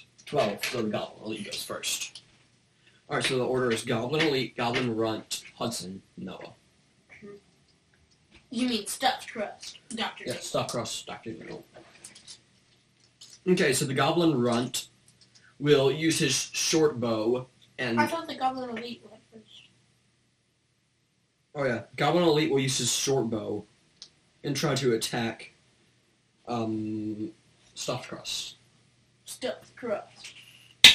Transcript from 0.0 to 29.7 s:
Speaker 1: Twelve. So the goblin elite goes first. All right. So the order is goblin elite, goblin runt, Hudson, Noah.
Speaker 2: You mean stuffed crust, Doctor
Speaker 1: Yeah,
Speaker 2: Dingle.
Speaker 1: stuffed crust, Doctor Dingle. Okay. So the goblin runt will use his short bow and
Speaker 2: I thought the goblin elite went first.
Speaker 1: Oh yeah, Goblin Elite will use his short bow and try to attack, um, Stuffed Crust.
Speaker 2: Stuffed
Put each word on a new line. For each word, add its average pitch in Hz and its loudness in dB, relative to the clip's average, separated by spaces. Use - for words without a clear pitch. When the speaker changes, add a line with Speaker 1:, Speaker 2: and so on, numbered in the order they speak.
Speaker 1:
Twelve. 107 0
So 120 -2
the 107 0
goblin - -6
elite 107 -8
goes - -6
first. - -6
All 139 0
right. 120 0
So 131 2
the 120 2
order 127 2
is 110 -2
goblin 127 0
elite, 131 0
goblin 120 0
runt, 110 -2
Hudson, 95 -6
Noah. - -12
Speaker 2:
You 247 0
mean 220 0
stuffed - -2
crust, - -8
Doctor 208 -6
Speaker 1:
Yeah, - -4
Speaker 2:
Dingle. - -8
Speaker 1:
stuffed - -4
crust, - -6
Doctor - -12
Dingle. - -14
Okay. 165 6
So 143 2
the 131 -2
goblin 156 4
runt 120 0
will 135 6
use 156 2
his 135 2
short 151 2
bow 117 2
and 117 0
Speaker 2:
I 294 4
thought 330 -4
the 277 -8
goblin 262 -2
elite 233 -10
went - -20
first. 220 -20
Speaker 1:
Oh 143 -2
yeah, 117 0
Goblin 156 4
Elite 156 6
will 135 4
use 131 0
his 120 0
short 131 2
bow 104 -4
and 139 -2
try 139 2
to 127 4
attack, 113 -2
um, 110 -4
Stuffed - -6
Crust. - -8
Speaker 2:
Stuffed - -8